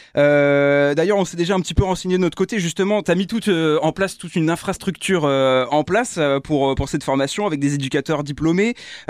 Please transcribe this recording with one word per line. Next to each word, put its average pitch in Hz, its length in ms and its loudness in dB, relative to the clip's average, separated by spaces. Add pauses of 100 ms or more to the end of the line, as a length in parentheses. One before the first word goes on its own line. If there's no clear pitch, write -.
(160)
Euh, 143 800 4
d'ailleurs, 185 240 2
on 185 80 0
s'est - 100 -10
déjà 170 180 0
un 185 60 0
petit 170 140 -6
peu 208 80 4
renseigné 185 340 -2
de 185 60 0
notre 170 160 0
côté. 196 200 -2
Justement, 196 440 0
t'as 175 140 0
mis 190 100 0
toute, 220 220 -4
euh, 160 340 2
en 156 100 2
place 190 240 -4
toute - 200 -8
une 160 120 2
infrastructure, 175 760 -2
euh, 135 460 2
en 147 120 2
place, 214 340 -2
euh, 143 240 0
pour, 139 300 0
euh, 135 60 0
pour 139 120 -2
cette 151 160 -4
formation, 139 420 -2
avec 151 140 -2
des 143 140 0
éducateurs 143 480 -2
diplômés, 160 520 0 (360)